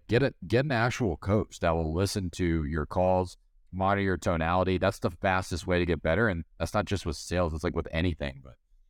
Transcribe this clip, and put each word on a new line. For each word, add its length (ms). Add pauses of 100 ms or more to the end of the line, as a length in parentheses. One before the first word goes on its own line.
get 140
a, 120 (120)
get 200
an 80
actual 440
coach 440
that 100
will 220
listen 380
to 340
your 200
calls, 500 (360)
monitor 300
your 160
tonality. 600
That's 220
the 120
fastest 560
way 120
to 60
get 160
better. 260
And 160 (140)
that's 160
not 120
just 200
with 100
sales. 380
It's, 100
like, 120
with 160
anything. 520
But, 120 (340)